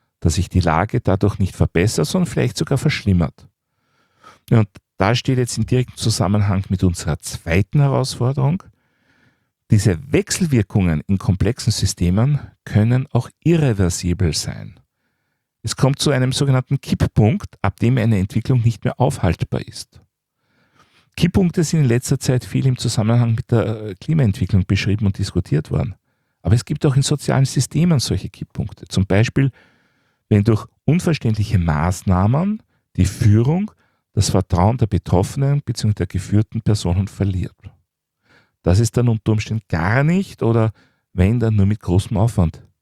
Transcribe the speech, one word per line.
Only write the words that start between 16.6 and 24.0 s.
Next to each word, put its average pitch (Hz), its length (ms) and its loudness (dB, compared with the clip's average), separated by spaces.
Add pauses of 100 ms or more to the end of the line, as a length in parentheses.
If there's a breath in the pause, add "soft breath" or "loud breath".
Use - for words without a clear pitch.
Kipppunkt, - 800 0
ab - 180 -4
dem 120 180 2
eine 110 220 2
Entwicklung 110 420 0
nicht 113 220 -2
mehr - 160 -4
aufhaltbar 98 640 0
ist. - 400 -18 (1120 soft breath)
Kipppunkte 175 480 2
sind 156 180 0
in 135 60 4
letzter 123 320 0
Zeit 127 240 0
viel 131 220 -2
im 131 120 2
Zusammenhang 117 580 0
mit - 160 -6
der, 110 140 2
äh, 107 300 -6
Klimaentwicklung 107 720 0